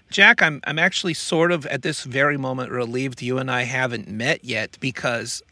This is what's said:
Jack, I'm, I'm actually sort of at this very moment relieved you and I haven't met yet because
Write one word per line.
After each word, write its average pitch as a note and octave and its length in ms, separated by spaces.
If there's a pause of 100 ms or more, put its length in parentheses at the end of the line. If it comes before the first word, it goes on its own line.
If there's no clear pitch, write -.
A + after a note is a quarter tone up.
(100)
Jack, G#3+ 320
I'm, D#3 220
I'm D3 140
actually F3+ 360
sort E3+ 380
of D3+ 140
at C3+ 160
this - 220
very C#3 340
moment C3 340
relieved B2 480
you B2 180
and C3 120
I B2 140
haven't A#2+ 440
met A2+ 360
yet A2 360
because A#2+ 720